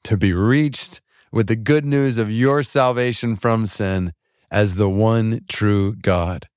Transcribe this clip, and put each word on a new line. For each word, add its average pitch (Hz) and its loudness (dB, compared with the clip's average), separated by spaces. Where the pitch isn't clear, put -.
to 107 0
be 95 2
reached 127 0
with 110 0
the 110 0
good 143 0
news 139 0
of 107 -2
your 135 2
salvation 123 0
from 113 0
sin 95 -2
as 98 0
the 101 2
one 110 0
true 104 0
God. 90 -2